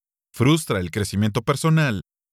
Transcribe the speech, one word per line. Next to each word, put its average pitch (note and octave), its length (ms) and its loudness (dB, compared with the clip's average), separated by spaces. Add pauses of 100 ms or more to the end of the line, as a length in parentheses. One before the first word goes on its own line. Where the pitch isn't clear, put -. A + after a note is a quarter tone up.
(340)
frustra C#3 460 2
el F2 120 -6
crecimiento G#2 500 -2
personal C#3+ 600 0 (300)